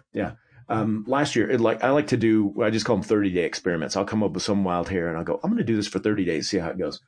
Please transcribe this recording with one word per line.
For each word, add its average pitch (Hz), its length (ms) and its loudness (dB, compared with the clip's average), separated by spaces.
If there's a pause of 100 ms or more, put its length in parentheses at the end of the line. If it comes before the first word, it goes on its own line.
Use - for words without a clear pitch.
(120)
Yeah. 95 220 -4 (360)
Um, 107 380 -2
last 139 280 0
year, 110 160 2
it, 123 80 2
like, 113 240 2
I 127 80 4
like 147 160 2
to 123 100 2
do, 107 460 2
I 107 60 4
just 107 160 0
call 117 100 2
'em 95 80 0
thirty-day 98 400 2
experiments. 80 540 -2
I'll - 80 0
come 107 180 -2
up 92 80 0
with 90 120 -6
some 101 200 0
wild 87 240 0
hair 87 220 -2
and 82 80 -4
I'll 85 80 -4
go, - 180 -2
"I'm 196 80 0
gonna 233 120 0
do 113 120 0
this 104 140 -2
for 98 100 -4
thirty 104 240 0
days, 82 260 -2
see 98 80 0
how 82 120 -2
it - 80 -6
goes." 82 300 -6